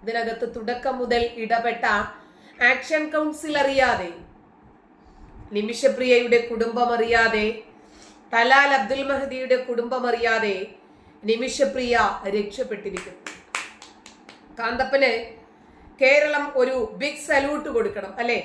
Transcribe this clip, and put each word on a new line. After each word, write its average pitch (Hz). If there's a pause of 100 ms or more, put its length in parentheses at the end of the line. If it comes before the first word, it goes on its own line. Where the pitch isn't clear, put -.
ഇതിനകത്ത് 226
തുടക്കം 240
മുതൽ 233 (200)
ഇടപെട്ട 233 (840)
ആക്ഷൻ 302 (100)
കൗൺസിൽ 302
അറിയാതെ, 254 (1500)
നിമിഷപ്രിയയുടെ 240
കുടുംബം 233
അറിയാതെ, 226 (880)
തലാൽ 269
അബ്ദുൽ 269
മഹദിയുടെ 254 (100)
കുടുംബം 240
അറിയാതെ 226 (760)
നിമിഷപ്രിയ 247 (420)
രക്ഷപ്പെട്ടിരിക്കുന്നു. 208 (1400)
കാന്തപ്പന് 254 (880)
കേരളം 285 (180)
ഒരു 262 (260)
ബിഗ് 294
സല്യൂട്ട് 285
കൊടുക്കണം, 202 (100)
അല്ലേ? 233